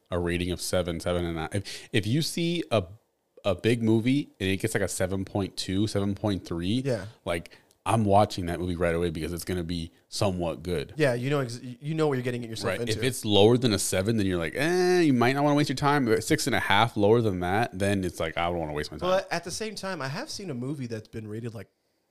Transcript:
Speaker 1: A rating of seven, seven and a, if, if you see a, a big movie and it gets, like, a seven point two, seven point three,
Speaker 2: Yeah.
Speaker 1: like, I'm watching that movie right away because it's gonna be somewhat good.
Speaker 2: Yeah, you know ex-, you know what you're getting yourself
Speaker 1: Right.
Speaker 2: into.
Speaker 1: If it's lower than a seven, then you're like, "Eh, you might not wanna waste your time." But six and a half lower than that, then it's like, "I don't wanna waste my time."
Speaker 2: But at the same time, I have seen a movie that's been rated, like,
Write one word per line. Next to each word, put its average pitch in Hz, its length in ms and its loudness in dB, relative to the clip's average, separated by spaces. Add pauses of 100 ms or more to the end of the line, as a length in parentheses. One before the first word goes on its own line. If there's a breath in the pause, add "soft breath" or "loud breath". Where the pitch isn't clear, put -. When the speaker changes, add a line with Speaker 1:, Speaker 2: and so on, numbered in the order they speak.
(100)
Speaker 1:
A 90 80 -2
rating 87 320 0
of 87 100 -4
seven, 87 400 -2
seven 87 240 -2
and 85 140 -4
a, 80 140 -6
if, - 400 -8
if 104 140 0
you 131 140 0
see 170 500 -2
a, 104 140 2 (600)
a 98 100 2
big 113 280 0
movie 117 460 2 (100)
and 98 120 -2
it 98 80 0
gets, - 160 -2
like, 104 80 0
a 90 60 0
seven 95 360 -2
point 95 320 -4
two, 98 300 -2
seven 101 280 -2
point 101 300 -2
three, 92 400 -2
Speaker 2:
Yeah. 110 220 -4 (180)
Speaker 1:
like, 85 340 -6 (260 loud breath)
I'm 110 200 2
watching 101 420 4
that 78 140 -4
movie 90 160 -2
right 85 180 2
away 87 160 0
because 82 220 -6
it's 85 120 -8
gonna 90 200 -4
be 82 260 -4 (180 soft breath)
somewhat 85 540 -2
good. 82 340 -4
Speaker 2:
Yeah, 139 180 2
you 123 160 -4
know 147 100 0
ex-, 120 220 -6
you 135 320 -8
know 156 120 2
what 143 80 2
you're 127 80 0
getting 120 220 -4
yourself 110 240 -6
Speaker 1:
Right. 117 120 -2
Speaker 2:
into. 117 120 -2
Speaker 1:
If 107 100 -2
it's 123 220 -2
lower 107 320 8
than 117 160 2
a 95 60 2
seven, 98 400 0
then 98 80 2
you're 90 120 2
like, 82 160 -2
"Eh, 180 460 2
you 156 120 6
might 123 220 4
not 143 80 0
wanna 147 140 4
waste 147 140 4
your 135 40 -2
time." 143 300 2
But 110 180 2
six - 240 0
and 123 80 2
a 92 60 2
half 107 360 4
lower 107 240 6
than 98 200 0
that, 92 360 -2
then 98 280 0
it's 87 160 -4
like, 82 180 -4
"I 85 100 0
don't 87 120 -2
wanna 78 140 -4
waste 73 180 -4
my - 60 -12
time." 175 100 -2
Speaker 2:
But 190 240 2
at 170 100 -4
the 180 80 -12
same 220 240 -8
time, 185 260 -8
I 131 60 -6
have 202 240 -8
seen 202 200 -10
a 135 40 -6
movie 127 320 -6
that's 113 220 -10
been 110 180 -12
rated, 110 280 -10
like, 101 120 -14 (440)